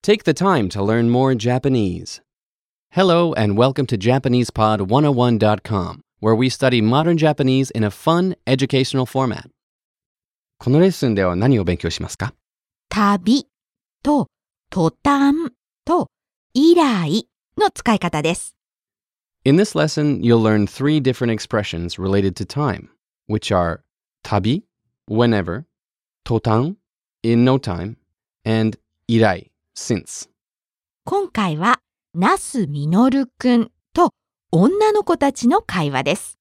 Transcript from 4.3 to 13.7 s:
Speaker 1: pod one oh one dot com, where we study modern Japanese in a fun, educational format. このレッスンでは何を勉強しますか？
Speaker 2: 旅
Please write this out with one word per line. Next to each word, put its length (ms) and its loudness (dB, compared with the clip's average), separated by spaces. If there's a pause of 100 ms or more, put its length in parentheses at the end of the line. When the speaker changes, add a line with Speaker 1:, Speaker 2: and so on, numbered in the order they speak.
Speaker 1:
pod 320 0
one 220 2
oh 60 2
one 260 2
dot 280 0
com, 380 -6 (180)
where 160 2
we 120 2
study 320 0
modern 380 2
Japanese 540 0
in 100 -2
a 80 0
fun, 460 -2 (100)
educational 580 0
format. 460 -6 (1080)
こ 120 -4
の 80 4
レ 100 4
ッ 40 2
ス 160 -2
ン 80 0
で 80 0
は 100 0
何 240 2
を 60 -2
勉 120 0
強 140 -6
し 120 -8
ま 60 -10
す 80 -14
か？ 180 -8 (540)
Speaker 2:
旅 600 0 (560)